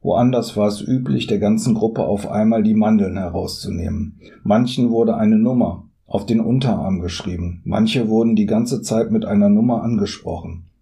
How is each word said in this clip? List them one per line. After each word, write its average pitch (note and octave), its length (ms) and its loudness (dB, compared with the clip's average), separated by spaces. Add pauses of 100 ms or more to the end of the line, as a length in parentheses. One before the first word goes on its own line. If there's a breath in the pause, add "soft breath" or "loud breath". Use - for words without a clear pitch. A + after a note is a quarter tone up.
Woanders A#2+ 560 0
war G#2 120 2
es G#2 120 -6
üblich, B2+ 460 -2
der G#2+ 120 0
ganzen G#2+ 360 2
Gruppe A2+ 300 -2
auf G2+ 260 -4
einmal A2 320 2
die A2 120 4
Mandeln G#2 440 2
herauszunehmen. F2 1000 -6 (220 loud breath)
Manchen A#2+ 480 2
wurde A2+ 260 2
eine A2 220 4
Nummer A2+ 500 0 (180)
auf - 180 -6
den A2+ 160 0
Unterarm A2 600 0
geschrieben. F2 640 -6
Manche A2 440 0
wurden A2+ 280 2
die G#2 100 2
ganze A2+ 340 0
Zeit A2+ 300 0
mit A2 160 0
einer G2+ 240 4
Nummer A2+ 320 2
angesprochen. F2+ 800 -4 (180)